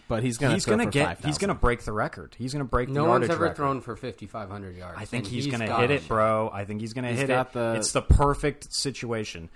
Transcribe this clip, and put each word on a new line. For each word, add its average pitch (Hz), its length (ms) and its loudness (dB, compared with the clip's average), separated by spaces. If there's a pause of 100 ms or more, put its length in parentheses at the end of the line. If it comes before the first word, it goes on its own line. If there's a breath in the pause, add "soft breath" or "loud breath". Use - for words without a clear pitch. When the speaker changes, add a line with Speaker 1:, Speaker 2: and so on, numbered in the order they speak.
Speaker 1:
but 113 160 0
he's 120 120 0
gonna 165 180 2
Speaker 2:
he's 190 100 0
Speaker 1:
throw 123 100 2
Speaker 2:
gonna 233 100 2
Speaker 1:
for - 60 0
Speaker 2:
get, 143 160 4
Speaker 1:
five 85 120 -4
thousand. 139 120 -6
Speaker 2:
he's 143 80 -2
gonna 196 160 0
break 120 280 2
the 110 100 -6
record. 107 440 -6
He's 127 160 -6
gonna 143 120 -4
break 123 240 0
Speaker 3:
No 139 160 0
Speaker 2:
the 165 40 4
Speaker 3:
one's - 140 6
Speaker 2:
yardage 117 120 2
Speaker 3:
ever 160 100 0
Speaker 2:
record. - 120 0
Speaker 3:
thrown 135 240 0
for 117 140 -8
fifty-five 107 560 -10
hundred 98 260 -12
yards, 90 240 -12
Speaker 2:
I 104 40 -8
think 120 200 -4
Speaker 3:
and 104 80 -8
Speaker 2:
he's 135 120 -2
Speaker 3:
he's 143 80 -2
Speaker 2:
gonna 117 160 -2
Speaker 3:
got 117 120 2
Speaker 2:
hit 123 120 4
it, 135 80 2
Speaker 3:
them. - 80 -10
Speaker 2:
bro. 110 440 2
I 101 120 -6
think 104 160 -6
he's 110 120 -8
gonna 123 180 -4
Speaker 1:
He's 120 100 0
Speaker 2:
hit 135 80 2
Speaker 1:
got 131 200 2
Speaker 2:
it. - 40 -18
Speaker 1:
the 113 240 0
Speaker 2:
It's 107 160 -2
the 131 100 2
perfect - 720 4
situation. 110 800 -6